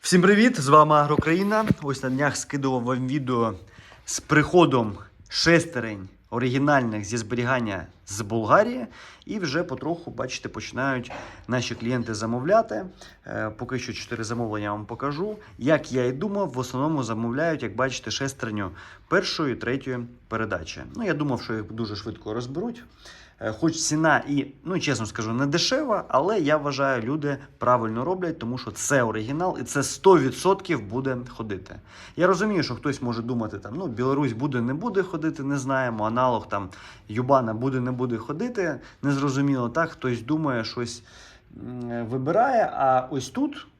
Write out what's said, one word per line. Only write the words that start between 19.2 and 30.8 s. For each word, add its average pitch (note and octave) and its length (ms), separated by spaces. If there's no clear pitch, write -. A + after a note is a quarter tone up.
третьої C3 420
передачі. A2 540
Ну, A#3 100
я F3 100
думав, D3 280
що A#2 120
їх G#2+ 180
дуже G#2+ 240
швидко G#2 380
розберуть. C#3+ 500
Е, A2 120
хоч D#3+ 300
ціна D3+ 460
і, C#3 180
ну, F3+ 160
чесно A2+ 260
скажу, A2 260
не C3 140
дешева, G3 600
але F3+ 300
я D3+ 180
вважаю, C#3 460
люди C#3+ 360
правильно A#2 460
роблять, F3 340
тому B2 200
що - 120
це - 320
оригінал A#2+ 580
і B2+ 40
це C#3 180
сто F#3 360
відсотків D3 640